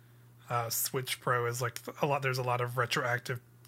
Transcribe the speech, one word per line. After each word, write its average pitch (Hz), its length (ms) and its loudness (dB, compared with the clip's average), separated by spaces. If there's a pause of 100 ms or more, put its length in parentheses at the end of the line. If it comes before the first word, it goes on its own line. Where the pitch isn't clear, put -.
(500)
uh, 117 200 0
Switch - 520 -2
Pro 123 240 2
is, 120 160 -2
like, 120 180 -2 (220)
a 160 40 4
lot, 143 160 4
there's 131 160 0
a 127 60 0
lot 123 160 2
of 123 180 -2
retroactive 120 640 0 (280)